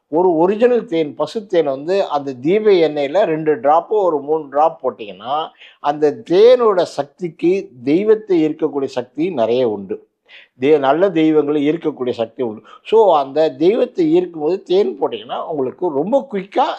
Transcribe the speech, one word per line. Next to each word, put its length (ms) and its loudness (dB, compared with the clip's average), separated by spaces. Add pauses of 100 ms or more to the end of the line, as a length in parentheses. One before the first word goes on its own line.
ஒரு 280 2
ஒரிஜினல் 480 2
தேன், 300 -2
பசு 300 -6
தேன் 200 0
வந்து 420 -2
அந்த 260 -4
தீப 380 0
எண்ணெயில 520 2
ரெண்டு 320 0
டிராப்போ 340 2
ஒரு 320 0
மூணு 280 -4
டிராப் 380 -2
போட்டீங்கன்னா 600 -8 (300)
அந்த 360 0 (140)
தேனோட 520 6
சக்திக்கு 880 -4 (140)
தெய்வத்தை 640 2
ஈர்க்கக்கூடிய 380 -4
சக்தி 440 -6
நிறைய 400 0
உண்டு. 360 -8 (540)
தே-, 200 4
நல்ல 300 2
தெய்வங்களை 600 2
ஈர்க்கக்கூடிய 400 -4
சக்தி 340 -6
உண்டு. 180 -6 (240)
So, 320 4
அந்த 320 0
தெய்வத்தை 640 0
ஈர்க்கும் 300 0
போது 220 -2
தேன் 360 0
போட்டீங்கன்னா 460 -6
உங்களுக்கு 440 -4
ரொம்ப 420 -2
குயிக்கா 340 -2 (140)